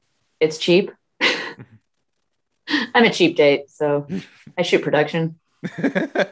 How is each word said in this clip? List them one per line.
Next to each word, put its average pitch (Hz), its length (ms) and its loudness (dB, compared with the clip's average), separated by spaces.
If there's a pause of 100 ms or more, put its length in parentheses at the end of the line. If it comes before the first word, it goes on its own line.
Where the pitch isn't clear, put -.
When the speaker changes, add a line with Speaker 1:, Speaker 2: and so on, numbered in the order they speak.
(380)
Speaker 1:
it's 156 200 0
cheap. - 420 2
<laughs> - 100 -20
Speaker 2:
<laughs> - 100 -20 (1700)
Speaker 1:
I'm 240 100 6
a 208 80 2
cheap 165 240 0
date, 143 340 2
so 143 360 -2 (500)
I 180 60 -2
shoot 170 200 0
production. 160 580 -2 (220)
Speaker 2:
<laughs> - 180 -10 (520)